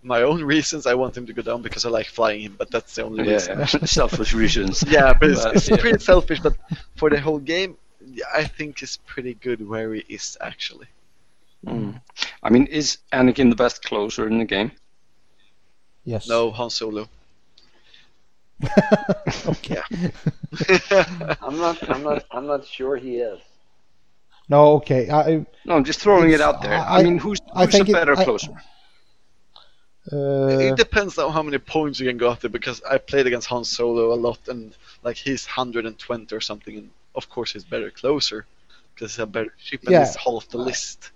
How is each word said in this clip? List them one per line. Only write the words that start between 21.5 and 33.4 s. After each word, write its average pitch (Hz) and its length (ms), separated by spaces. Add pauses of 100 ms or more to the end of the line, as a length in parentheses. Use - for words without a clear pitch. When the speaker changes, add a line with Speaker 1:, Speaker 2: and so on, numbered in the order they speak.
Speaker 4:
not, 170 200 (120)
I'm 139 140
not, 147 280
I'm 127 160
not 139 180
sure 135 320
he 123 200
is. 107 220 (1120)
Speaker 3:
No, 143 100 (180)
okay. 131 320
I, 156 360 (200)
Speaker 2:
No, 170 120
I'm 139 60
just 151 160
throwing 185 320
it 156 40
Speaker 3:
it's, 147 80
Speaker 2:
out 147 180
there. 104 180
Speaker 3:
I, 139 200
Speaker 2:
I - 40
mean, 175 160
who's, 202 200 (140)
Speaker 3:
I 185 120
Speaker 2:
who's - 100
a - 20
Speaker 3:
think 196 120
it, 208 40
Speaker 2:
better 160 240
Speaker 3:
I, 190 60
Speaker 2:
closer? 113 280 (1600)
Speaker 3:
uh, 139 360 (220)
Speaker 1:
It 135 60
depends 202 420
on 151 140
how 156 120
many 147 160
points 151 400
you 131 100
can 120 80
go 120 140
after, 117 180
because 117 340
I 135 140
played 139 300
against 120 200